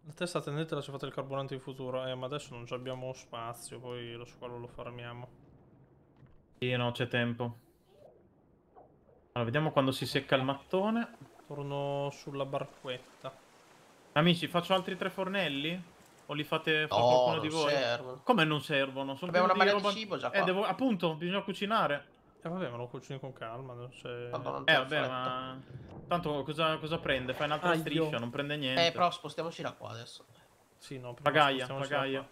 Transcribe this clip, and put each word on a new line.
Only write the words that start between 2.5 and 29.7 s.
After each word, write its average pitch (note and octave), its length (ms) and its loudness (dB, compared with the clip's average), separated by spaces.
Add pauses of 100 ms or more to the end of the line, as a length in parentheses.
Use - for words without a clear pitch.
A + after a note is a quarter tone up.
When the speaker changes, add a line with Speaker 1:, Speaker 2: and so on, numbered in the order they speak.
Speaker 1:
non A#2+ 120 -12
ci B2 80 -8
abbiamo B2+ 400 -6
spazio, A#2 680 -10
poi A#2+ 340 -10
lo A#2+ 120 -10
squalo B2 320 -12
lo A#2+ 100 -10
farmiamo. A#2+ 600 -12 (1300)
Speaker 2:
Sì, B2 160 -2
no, A#2+ 160 2
c'è A#2+ 160 -2
tempo. A#2+ 500 -2 (1800)
Allora, A#2+ 120 0
vediamo D3 260 0
quando C3+ 200 4
si C3 140 -2
secca C#3 300 2
il C3 60 4
Speaker 1:
Ok. C3 60 0
Speaker 2:
mattone. G3+ 680 -2 (300)
Speaker 1:
Torno C#3+ 640 -4
sulla C#3 340 -6
barquetta. C#3 880 -8 (800)
Speaker 2:
Amici, E3 340 6
faccio F3 260 2
altri F#3+ 240 0
tre F#3+ 120 -2
fornelli? F3+ 720 -2 (460)
O D3 60 -6
li D3 120 -2
fate D#3 420 2
fa G2+ 100 0
Speaker 3:
No, A2+ 100 6
Speaker 2:
qualcuno B2 320 6
di D#3 100 0
Speaker 3:
non D#3+ 100 -2
Speaker 2:
voi? D3 140 4
Speaker 3:
servono. B2+ 500 0
Speaker 2:
Come A3+ 220 6
non D3+ 160 2
servono? C3+ 540 0
Sono F3 160 -6
Speaker 3:
Abbiamo F3+ 160 6
Speaker 2:
pieni F#3+ 40 6
Speaker 3:
una - 20 6
Speaker 2:
di F#3+ 40 4
Speaker 3:
marea G3 180 8
di G3+ 60 2
Speaker 2:
roba. G3+ 120 2
Speaker 3:
cibo G3 240 -4
già B2+ 140 -2
Speaker 2:
Eh, - 60 2
Speaker 3:
qua. G3 80 4
Speaker 2:
devo... F#3 180 2
appunto, F#3 520 2
bisogna F3 260 -2
cucinare. G3 680 0 (340)
Speaker 1:
Eh, E3 80 -6
vabbè, F3 200 -4
ma A#2+ 80 -8
lo A#2+ 100 -6
cucini C3+ 320 -10
con C3 140 -10
calma, B2 400 -10
non A#2+ 160 -12
c'è B2 420 -10
Speaker 3:
Tanto C#3 200 -4
non C#3 120 -4
Speaker 2:
Eh, - 20 0
Speaker 3:
c'è D#3 120 8
Speaker 2:
vabbè, C3 100 2 (100)
Speaker 3:
fretta. C3 140 2
Speaker 2:
ma B2+ 480 -4 (480)
tanto D#3 360 0
cosa, D#3 340 0
cosa D#3 220 -4
prende? C3 340 0
Fai D3+ 140 -2
un'altra D3+ 220 0
Speaker 1:
Aglio. E3 120 4
Speaker 2:
striscia, D#3 360 0
non A#2+ 120 -2
prende C#3+ 280 -4
niente. C#3+ 300 2
Speaker 3:
Eh, E3 40 4
però F3 200 2
spostiamoci C#3 500 -8
da C3 120 -4